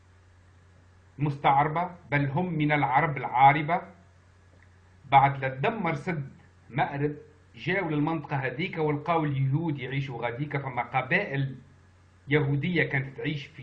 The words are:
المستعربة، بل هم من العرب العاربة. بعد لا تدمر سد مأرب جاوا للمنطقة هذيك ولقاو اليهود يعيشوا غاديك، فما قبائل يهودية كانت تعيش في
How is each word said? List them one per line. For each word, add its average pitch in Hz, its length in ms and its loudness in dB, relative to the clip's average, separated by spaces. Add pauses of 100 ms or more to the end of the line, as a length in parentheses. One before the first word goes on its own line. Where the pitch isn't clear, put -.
(1200)
المستعربة، 151 720 2 (200)
بل 143 160 2
هم 175 260 -2
من 151 200 2
العرب 143 440 2
العاربة. 143 640 4 (1300)
بعد 135 300 6
لا 131 80 -2
تدمر 170 460 -2
سد 147 360 -6 (400)
مأرب 143 460 -2 (400)
جاوا 175 340 -2
للمنطقة 151 460 -2
هذيك 165 420 -4
ولقاو 151 460 0
اليهود 139 540 0
يعيشوا 127 440 -6
غاديك، 120 340 -4
فما 123 260 -4
قبائل 139 720 -2 (720)
يهودية 143 540 0
كانت 135 340 -4
تعيش 160 300 -6
في - 160 -20